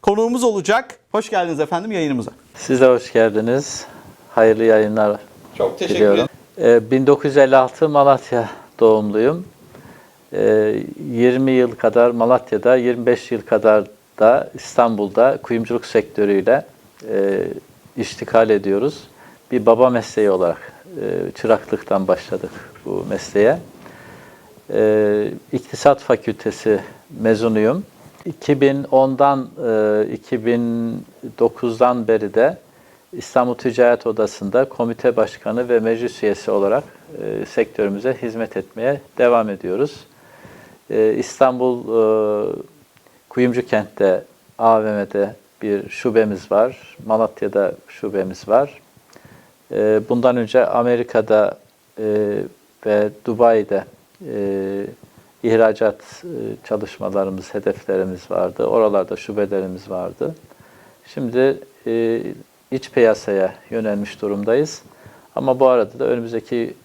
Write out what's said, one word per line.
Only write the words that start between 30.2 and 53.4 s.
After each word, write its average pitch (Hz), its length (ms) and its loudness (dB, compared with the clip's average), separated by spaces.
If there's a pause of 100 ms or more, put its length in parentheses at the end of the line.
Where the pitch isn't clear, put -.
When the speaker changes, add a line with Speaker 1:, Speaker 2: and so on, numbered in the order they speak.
Speaker 2:
bin 117 140 0 (800)
dokuzdan 117 680 0
beri 107 260 0
de 143 240 2 (540)
İstanbul 123 420 -2
Ticaret 120 520 0
Odası'nda 107 580 -2
komite 117 520 -2
başkanı 110 520 -4
ve 120 120 2
meclis 113 420 -4
üyesi 104 280 -2
olarak, 104 340 0 (380)
e, 104 240 -8
sektörümüze 110 760 -4
hizmet 113 340 -8
etmeye 135 440 -6 (180)
devam 120 320 2
ediyoruz. 98 500 -6 (880)
E, 110 240 2
İstanbul, 127 640 0
e, 110 760 0 (760)
Kuyumcu 123 380 -2
Kent'te, 101 580 0 (340)
A 113 260 4
V 107 80 -2
M'de 101 420 -2 (280)
bir 101 260 -4
şubemiz 107 640 -2
var. 120 440 -2 (100)
Malatya'da 107 680 -2 (140)
şubemiz 95 600 -8
var. 131 320 0 (920)
E, 107 360 2
bundan 123 280 2
önce 120 300 0
Amerika'da, 117 920 0 (400)
e, 110 60 -8 (840)
ve 104 220 2 (160)
Dubai'de, 113 600 2 (420)